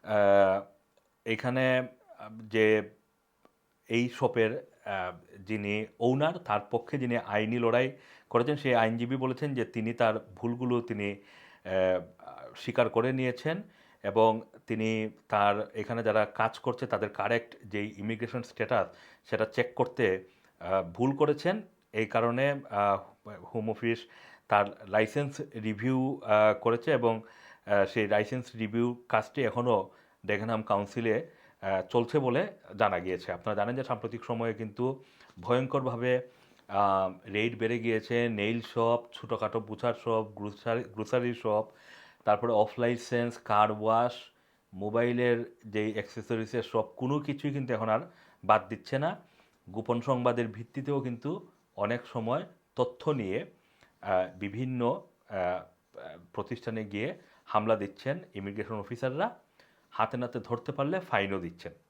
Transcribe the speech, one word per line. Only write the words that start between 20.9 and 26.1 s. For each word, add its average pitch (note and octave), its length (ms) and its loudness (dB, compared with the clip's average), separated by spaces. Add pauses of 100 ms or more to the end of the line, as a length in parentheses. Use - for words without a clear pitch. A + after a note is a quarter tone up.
ভুল C3 220 2
করেছেন। D3+ 460 2 (320)
এই A2 120 0
কারণে, B2 540 0 (100)
আহ, G2+ 600 -2
হোম G#2+ 400 -8
অফিস A2+ 300 -2 (480)
তার G#2 180 4 (220)
লাইসেন্স A2 540 0 (220)
রিভিউ, B2+ 600 0